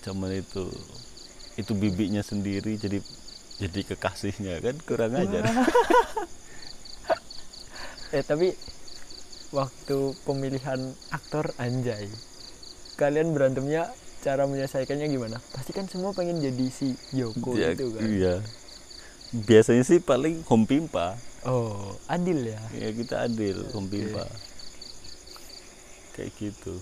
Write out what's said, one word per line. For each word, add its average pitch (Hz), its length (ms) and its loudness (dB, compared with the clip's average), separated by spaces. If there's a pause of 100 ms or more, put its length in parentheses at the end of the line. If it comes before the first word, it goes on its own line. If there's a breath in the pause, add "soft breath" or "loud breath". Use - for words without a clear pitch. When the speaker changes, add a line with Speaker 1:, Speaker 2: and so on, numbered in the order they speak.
Speaker 1:
zaman 95 320 -2
itu. 95 320 -4 (840)
Itu 110 200 -4
bibinya 101 480 2
sendiri 101 540 -2
jadi, 101 240 0 (580)
jadi 98 280 -2
kekasihnya, 95 760 -4
kan 117 220 -2
kurang 117 340 0
ajar. 202 280 0
Speaker 2:
Wah. 226 280 4
<laughs> - 40 2 (2250 loud breath)
Eh, 143 100 2
tapi 160 300 4 (1000)
waktu 139 460 -2 (260)
pemilihan 135 560 -2 (300)
aktor, 156 460 -2
anjay, 120 520 -2 (880)
kalian 151 360 4
berantemnya, 139 560 4 (320)
cara 139 240 2
menyelesaikannya 139 640 0
gimana? 120 300 0 (120)
Pasti - 220 -10
kan 196 160 -4
semua 185 240 -2
pengen 175 260 0
jadi 131 300 2
si 131 240 0 (200)
Yoko 120 440 0
Speaker 1:
Ya, 85 160 4
Speaker 2:
gitu 123 180 -2
kan? 110 140 -4
Speaker 1:
iya. 92 320 4 (960 loud breath)
Biasanya 117 500 10
sih 170 160 8
paling 160 460 4
home 113 240 8
pimpa. 113 480 2 (260)
Speaker 2:
Oh, 104 540 -2 (100)
adil 170 400 2
ya? 107 140 -6 (160)
Speaker 1:
Iya, 110 160 -4
kita 117 320 -4
adil, 104 480 0
home 98 160 -4
Speaker 2:
Oke. 98 80 -4
Speaker 1:
pimpa. 107 280 -2 (1900)
Kayak 92 240 -8
gitu. 104 460 -8